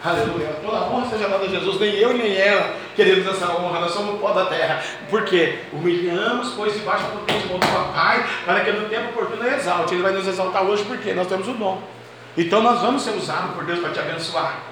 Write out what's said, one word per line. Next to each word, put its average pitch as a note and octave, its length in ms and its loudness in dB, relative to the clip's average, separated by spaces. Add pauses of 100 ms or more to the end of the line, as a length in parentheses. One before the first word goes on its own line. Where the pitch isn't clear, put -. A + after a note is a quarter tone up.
Aleluia. D3+ 460 0 (140)
Toda G#3 200 -2
honra B3 260 -2
seja G#3+ 180 -2
dada G3 180 0
a - 20 -2
Jesus, F#3 320 -2
nem G#3 160 2
eu A#3 180 4
nem A3 220 2
ela G3 400 4 (200)
queremos F#3+ 300 6
essa F3 280 0
honra, F3 260 0
nós E3+ 120 0
somos G3+ 240 -2
o - 20 -6
pó - 160 2
da F#3 120 4
terra. D#3+ 380 0 (260)
Por G#3+ 140 2
quê? F3+ 360 4 (140)
Humilhamos, F3 840 0
pois, G#3 180 -2
debaixo G3+ 320 -2
da - 60 -2
potente - 360 -2
mão F3+ 100 -2
do - 80 0
Papai, - 580 2 (220)
para F#3 180 2
que G#3 80 0
no G#3 160 -2
tempo A3+ 220 -4
oportuno A3 340 -4
ele C4+ 120 0
exalte. F3 400 0
Ele F3+ 80 0
vai F#3+ 80 2
nos F#3+ 160 -2
exaltar F#3+ 360 0
hoje G#3 200 2
porque G#3+ 300 -4
nós F3+ 120 0
temos F#3+ 220 -2
o B3+ 60 -4
dom. G3 280 -2 (560)
Então E3+ 240 4
nós A#3+ 200 4
vamos B3+ 200 2
ser A#3 100 -4
usados F3 440 -2
por E3+ 80 -6
Deus F3 160 -2
para D#3 120 -4
te D3+ 80 -4
abençoar. D#3+ 600 -4 (120)